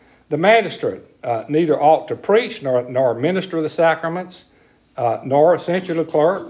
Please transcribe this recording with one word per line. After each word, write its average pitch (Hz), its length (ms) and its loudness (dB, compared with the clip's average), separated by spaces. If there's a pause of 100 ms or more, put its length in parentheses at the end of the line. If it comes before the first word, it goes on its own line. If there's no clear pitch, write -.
(280)
"The 147 80 -2
magistrate, 165 640 0 (220)
uh, 113 240 -4
neither 151 320 0
ought 151 280 2
to 117 80 -6
preach 220 460 -2
nor, 127 260 0
nor 127 260 0
minister 165 460 -4
the 156 80 -2
sacraments, 165 760 -2 (520)
uh, 113 280 -2
nor 147 340 4
censure 180 360 -4
the 160 100 -2
clerk, 165 460 0